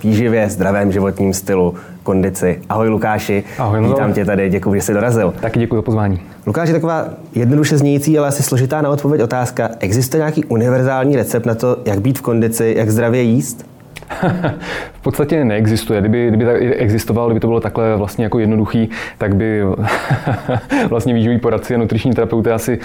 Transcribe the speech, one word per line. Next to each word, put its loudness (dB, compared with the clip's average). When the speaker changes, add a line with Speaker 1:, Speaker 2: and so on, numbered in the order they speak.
Speaker 1:
výživě, 2
zdravém 0
životním 0
stylu, 0
kondici. 0
Ahoj, 0
Lukáši. 0
Speaker 2:
Ahoj, 0
Honzo. 2
Speaker 1:
Vítám 2
tě 0
tady, 2
děkuji, 0
že 0
jsi 0
dorazil. 2
Speaker 2:
Taky -2
děkuji 0
za 0
pozvání. 0
Speaker 1:
Lukáši, 0
taková 0
jednoduše 2
znějící, 4
ale 2
asi 0
složitá 0
na 2
odpověď 2
otázka. -2
Existuje 0
nějaký 0
univerzální 2
recept 0
na 2
to, 0
jak 0
být 0
v -12
kondici, 0
jak 2
zdravě 2
jíst? 0
Speaker 2:
<laughs> 0
V -20
podstatě 0
neexistuje. 0
Kdyby, 2
kdyby 2
tak 2
existoval, 0
kdyby 0
to 0
bylo 2
takhle 0
vlastně -2
jako -2
jednoduchý, 0
tak 0
by 0
<laughs> -2
vlastně 0
výživový 2
poradci -2
a 0
nutriční 0
terapeuty 0
asi, 0